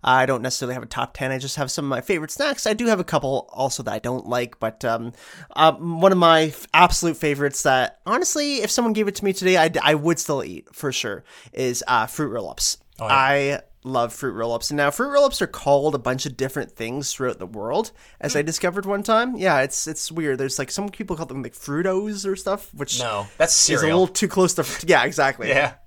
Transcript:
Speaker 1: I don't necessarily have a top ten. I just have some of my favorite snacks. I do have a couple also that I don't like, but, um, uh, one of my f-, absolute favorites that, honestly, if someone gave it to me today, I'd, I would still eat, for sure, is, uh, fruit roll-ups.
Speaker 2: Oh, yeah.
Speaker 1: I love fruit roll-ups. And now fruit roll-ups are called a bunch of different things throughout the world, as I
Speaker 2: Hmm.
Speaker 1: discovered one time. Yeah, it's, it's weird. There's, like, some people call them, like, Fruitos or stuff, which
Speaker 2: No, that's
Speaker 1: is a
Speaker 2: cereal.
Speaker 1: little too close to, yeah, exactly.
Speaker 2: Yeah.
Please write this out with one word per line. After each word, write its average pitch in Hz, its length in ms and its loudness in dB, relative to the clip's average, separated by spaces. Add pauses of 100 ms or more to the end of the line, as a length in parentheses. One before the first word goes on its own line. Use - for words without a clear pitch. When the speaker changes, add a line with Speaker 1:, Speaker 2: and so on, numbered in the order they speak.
Speaker 1:
I 131 240 4
don't 127 160 -2
necessarily 127 340 -6
have 120 80 -10
a - 20 -14
top - 280 -8
ten. 131 200 -6
I 131 60 -4
just 135 180 -8
have 139 120 -4
some 151 140 -6
of 139 60 -4
my 127 100 -2
favorite 156 320 -4
snacks. 277 340 -4
I 220 80 0
do 233 120 -4
have 214 160 2
a - 20 -4
couple 135 480 -2
also 131 320 -4
that 107 80 -4
I 110 80 -4
don't 123 300 -6
like, 120 320 -4
but, 113 240 -6
um, 117 260 -2 (460)
uh, 156 160 6
one 170 400 2
of 185 40 4
my 165 260 8
f-, - 300 -6
absolute 170 440 6
favorites 143 460 -2
that, 131 420 2
honestly, 285 560 0
if 208 100 -2
someone 233 220 0
gave 214 160 0
it 202 60 -8
to 202 100 -6
me 190 80 2
today, 185 240 2
I'd, 165 220 4
I 151 160 4
would 160 240 0
still 139 220 -4
eat, - 320 -12
for 135 200 -6
sure, - 320 -6 (260)
is, 123 340 -4
uh, 117 200 2
fruit 143 240 -4
roll-ups. 98 480 -4 (200)
Speaker 2:
Oh, 110 100 -6
yeah. 123 60 4
Speaker 1:
I 139 460 2 (240)
love 120 300 -2
fruit 123 220 -6
roll-ups. 117 360 -4
And 147 60 -2
now 143 120 2
fruit 254 220 -2
roll-ups 285 300 4
are 175 60 0
called 143 480 2
a 131 40 -2
bunch 127 260 -4
of 131 120 -8
different 131 340 -4
things 123 420 -6
throughout 127 260 -4
the 92 60 -8
world, 113 460 -4 (300)
as 147 160 -2
I 147 40 2
Speaker 2:
Hmm. 147 40 -2
Speaker 1:
discovered 180 400 -4
one 202 180 -2
time. 233 320 0
Yeah, 170 280 2
it's, - 220 -4
it's - 280 -8
weird. 151 240 -2
There's, 135 200 -4
like, 135 140 -6
some 202 160 -6
people 190 300 -8
call 160 80 -8
them, 135 180 -10
like, 120 120 -12
Fruitos 190 680 -4
or 190 120 -2
stuff, 202 360 -6
which - 280 -6
Speaker 2:
No, 104 260 -4 (100)
that's - 140 2
Speaker 1:
is - 240 4
a 123 40 2
Speaker 2:
cereal. 160 200 4
Speaker 1:
little 185 160 4
too 196 140 0
close 185 240 4
to, 151 120 0 (220)
yeah, 147 160 6
exactly. 135 460 0
Speaker 2:
Yeah. 139 240 2 (120)